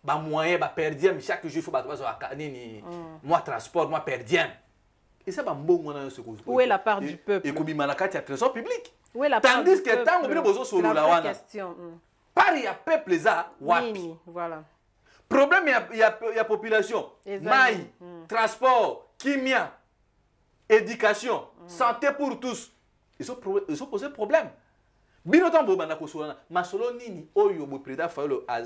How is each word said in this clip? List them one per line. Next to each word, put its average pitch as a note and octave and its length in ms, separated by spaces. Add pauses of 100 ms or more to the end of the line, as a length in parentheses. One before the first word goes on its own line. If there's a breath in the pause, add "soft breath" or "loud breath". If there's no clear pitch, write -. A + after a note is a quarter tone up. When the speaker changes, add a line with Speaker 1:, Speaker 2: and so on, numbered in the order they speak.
Speaker 1:
ba C#3+ 120
moyen, D#3+ 420
ba D3+ 80
per D#3 300
diem, E3 240
chaque E3+ 260
jour, D3+ 120
il E3 40
faut E3 80
ba, C3 120
ba, C#3+ 120
ba, C3 400
nini? A#2+ 480
Speaker 2:
Mm. E3+ 400
Speaker 1:
Moi D#3+ 180
transport, C#3+ 480
moi D3+ 120
per B2 240
diem. D#3 260 (760)
Et G3 60
ça, C4+ 140
ba F#3+ 100
mbongo D3+ 380
na C#3+ 100
yo C3+ 80
se C3 100
ko-, A2+ 160 (100)
Speaker 2:
Où B3+ 140
est B3+ 60
la G#3 120
part G3+ 200
Speaker 1:
e-, G3 80
Speaker 2:
du D#3 100
peuple? G3 300
Speaker 1:
ekobima D3+ 400
na C#3 80
kati F#3+ 220
ya C#3 60
trésor A3 300
public. A4+ 400 (220)
Speaker 2:
Où A#3+ 80
est D4 60
la C4+ 120
part C4 180
Speaker 1:
Tandis F4+ 180
Speaker 2:
du F#4+ 60
Speaker 1:
que B3+ 80
Speaker 2:
peuple? A#3 140
Speaker 1:
tango E4+ 240
bino E4 140
bozo A3 220
Speaker 2:
C'est G#3 120
la F3 60
Speaker 1:
solola D#3 200
Speaker 2:
vraie D#3 80
Speaker 1:
wana. E3 180
Speaker 2:
question. F#3+ 420
Mm. E3+ 280 (360)
Speaker 1:
Part F4+ 220
ya G#3+ 180
peuple D#4 400
eza E3+ 320 (140)
wapi? F3 320
Speaker 2:
Nini? E3+ 340
Voilà. E3+ 380 (640 soft breath)
Speaker 1:
Problème D4+ 400
ya, B3 260
ya, A3 240 (160)
ya A3 100
population. G#3+ 640 (160)
Speaker 2:
Exactement. G3+ 300
Speaker 1:
Mai, A#3+ 460
Speaker 2:
Mm. F3 260
Speaker 1:
transport, A3 800 (120)
kimia, C4 520 (1000)
éducation, A3 800 (140)
Speaker 2:
Mm. E3+ 80
Speaker 1:
santé A#3+ 420
pour C#4+ 300
tous. - 320 (480)
Ils - 100
ont - 60
pro-, G3 320
ils D3+ 120
ont - 60
posé G#3+ 220
problème. C#4+ 420 (720)
Bino E4+ 260
tango C4+ 260
banda D#3+ 180
kosola D#3 320
na, D3+ 100 (140)
masolo F#3 400
nini A3+ 460
oyo G3 280
bo C#3 140
président C#3 300
Fayulu C#3+ 300 (100)
a, A#2+ 180